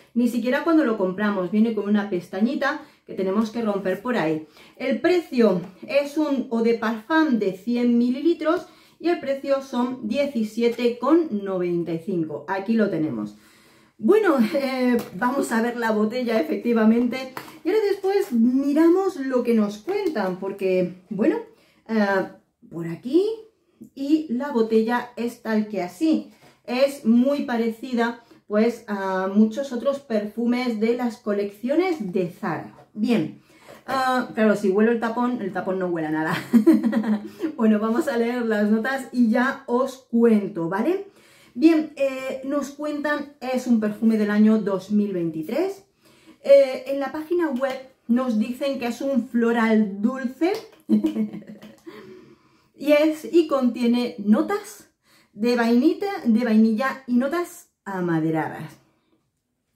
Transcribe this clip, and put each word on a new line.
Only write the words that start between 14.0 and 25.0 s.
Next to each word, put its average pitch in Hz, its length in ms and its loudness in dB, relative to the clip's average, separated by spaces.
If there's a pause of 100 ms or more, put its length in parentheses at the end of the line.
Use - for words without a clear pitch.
eh, 254 420 0 (180)
vamos 247 380 -2
a 226 100 0
ver 240 140 -2
la 226 160 -2
botella, 220 480 0
efectivamente. 240 920 0 (280)
Y 320 60 -6
ahora 427 200 2
después 392 440 0
miramos 294 840 4
lo 269 300 -2
que 233 100 2
nos 208 240 0
cuentan, 226 600 -4
porque, 185 680 -2
bueno, 247 280 0 (520)
eh, 202 400 0 (400)
por 165 200 -8
aquí, 254 360 0 (680)
y 294 360 0
la 254 200 -4
botella 226 640 0